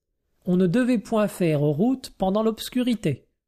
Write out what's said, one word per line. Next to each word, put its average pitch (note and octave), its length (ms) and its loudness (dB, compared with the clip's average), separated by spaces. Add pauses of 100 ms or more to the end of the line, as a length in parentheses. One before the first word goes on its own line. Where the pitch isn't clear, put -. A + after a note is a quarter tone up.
(460)
On F3+ 100 2
ne F#3 100 4
devait A#3+ 320 2
point G#3+ 300 0
faire D#3 320 0
route F3 560 0
pendant F#3+ 260 0
l'obscurité. A3 840 -2 (220)